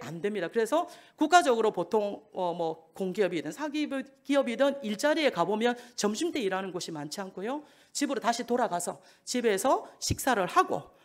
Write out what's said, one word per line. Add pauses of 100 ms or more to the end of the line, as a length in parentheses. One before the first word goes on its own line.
안
됩니다.
그래서 (300)
국가적으로
보통, (100)
어,
뭐
공기업이든
사기업이든
일자리에
가보면 (180)
점심
때
일하는
곳이
많지
않고요. (300)
집으로
다시
돌아가서 (220)
집에서 (120)
식사를
하고 (220)